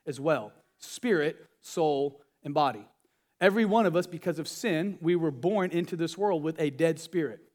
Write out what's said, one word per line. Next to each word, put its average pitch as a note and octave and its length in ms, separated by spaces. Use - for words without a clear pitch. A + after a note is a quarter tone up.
as C3 140
well: C3+ 340
spirit, E3 680
soul, C#3+ 600
and C#3+ 100
body. B2+ 320
Every G3+ 240
one G#3+ 200
of E3 100
us, F3 120
because E3 320
of D3+ 80
sin, F#3+ 540
we F3 140
were E3 160
born F3+ 400
into E3+ 240
this E3 220
world F#3 260
with D#3+ 160
a D3+ 100
dead D3+ 300
spirit. C#3+ 420